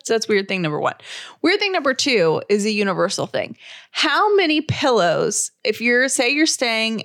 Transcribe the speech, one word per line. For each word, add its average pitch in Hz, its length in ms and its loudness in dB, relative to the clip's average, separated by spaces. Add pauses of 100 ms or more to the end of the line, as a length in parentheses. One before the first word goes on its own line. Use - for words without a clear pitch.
So 233 100 0
that's 220 120 0
weird 196 220 0
thing 190 120 -4
number 151 200 -2
one. - 140 -4 (480)
Weird 370 180 2
thing 403 100 -2
number 285 240 0
two 196 540 2
is 202 180 2
a 220 60 0
universal 190 560 0
thing. - 280 -6 (360)
How 381 420 2
many 320 280 4
pillows, 175 920 0 (100)
if 214 180 -4
you're, 240 280 2
say 254 220 0
you're 302 160 2
staying 226 580 -2